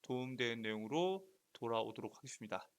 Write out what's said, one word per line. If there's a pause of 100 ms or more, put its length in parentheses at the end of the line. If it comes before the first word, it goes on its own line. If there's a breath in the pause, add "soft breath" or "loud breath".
도움되는
내용으로 (280)
돌아오도록
하겠습니다. (100)